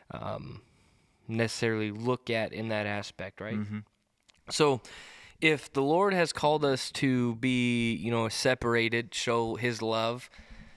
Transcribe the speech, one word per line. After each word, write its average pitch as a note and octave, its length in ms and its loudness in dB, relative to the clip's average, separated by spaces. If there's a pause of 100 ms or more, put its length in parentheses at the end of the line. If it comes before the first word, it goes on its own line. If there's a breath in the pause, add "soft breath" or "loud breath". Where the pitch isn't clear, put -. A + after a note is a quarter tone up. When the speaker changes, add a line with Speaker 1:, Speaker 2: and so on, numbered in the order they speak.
(120 loud breath)
Speaker 1:
um, G#2 500 -10 (640 soft breath)
necessarily A2+ 640 0
look A#2 400 -2
at A2+ 220 -2
in A2 160 -6
that G#2 180 0
aspect, G2+ 540 -8
right? G#2+ 180 -6
Speaker 2:
Mm-hmm. G#2+ 200 -6 (720)
Speaker 1:
So, C#3+ 320 2 (580 loud breath)
if D#3 320 2
the C#3 100 0
Lord F#3 320 4
has E3+ 180 2
called D3+ 320 2
us C3+ 280 2
to B2 440 2
be, A#2+ 580 2
you G2 160 -4
know, A2+ 180 2
separated, A#2 880 0
show A#2 420 0
his A#2 260 -2
love, A2+ 480 0 (460 loud breath)